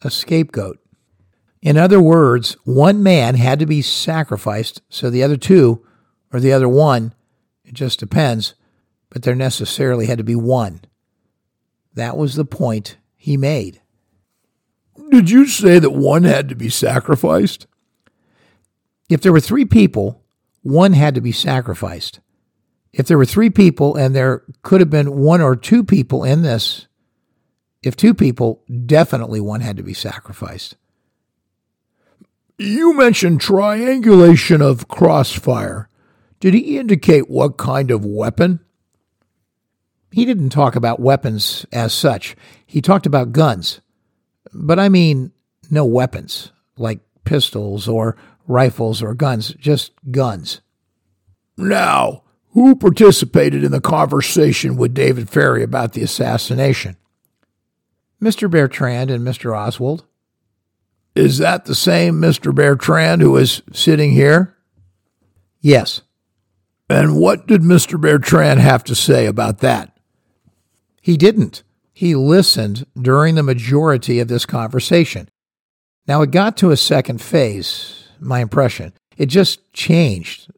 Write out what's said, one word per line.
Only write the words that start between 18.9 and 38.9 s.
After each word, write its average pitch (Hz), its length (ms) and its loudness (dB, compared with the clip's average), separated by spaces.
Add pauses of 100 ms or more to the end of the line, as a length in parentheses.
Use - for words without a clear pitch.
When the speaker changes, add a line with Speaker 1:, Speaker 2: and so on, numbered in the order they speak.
Speaker 1:
If 160 140 0
there 185 100 4
were 156 80 6
three 254 240 0
people, 185 580 0 (400)
one 170 300 2
had 147 220 2
to 123 60 -4
be 117 120 -4
sacrificed. 113 880 -8 (720)
If 135 140 -4
there 160 120 2
were 135 60 4
three 214 260 2
people, 151 460 2
and 135 180 0
there 131 300 -2 (180)
could 185 180 2
have 160 100 2
been 143 280 -2
one 160 220 4
or 131 160 2
two 233 260 2
people 135 420 -2
in 147 180 0
this, 117 440 -4 (960)
if 131 140 -6
two 226 160 4
people, 120 500 -2 (240)
definitely 120 540 0
one 104 200 -8
had 107 160 -10
to 92 60 -14
be 92 120 -14
sacrificed. - 800 -16 (1800)
Speaker 2:
You 254 360 0
mentioned 220 460 2
triangulation 202 1200 4
of 139 280 0
Crossfire. 123 1000 -2 (520)
Did 190 140 2
he 277 220 0
indicate 185 540 0
what 131 260 -2
kind 131 340 -4
of 107 140 -4
weapon? 113 560 -2 (1500)